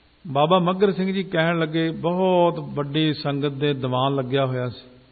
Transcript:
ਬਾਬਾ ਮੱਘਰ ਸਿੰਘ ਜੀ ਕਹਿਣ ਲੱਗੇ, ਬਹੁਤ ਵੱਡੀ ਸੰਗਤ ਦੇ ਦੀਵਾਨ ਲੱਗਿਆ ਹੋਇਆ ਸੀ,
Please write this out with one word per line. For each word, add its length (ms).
ਬਾਬਾ 320
ਮੱਘਰ 320
ਸਿੰਘ 220
ਜੀ 100
ਕਹਿਣ 360
ਲੱਗੇ, 320
ਬਹੁਤ 680
ਵੱਡੀ 540
ਸੰਗਤ 360
ਦੇ 240
ਦੀਵਾਨ 420
ਲੱਗਿਆ 300
ਹੋਇਆ 240
ਸੀ, 200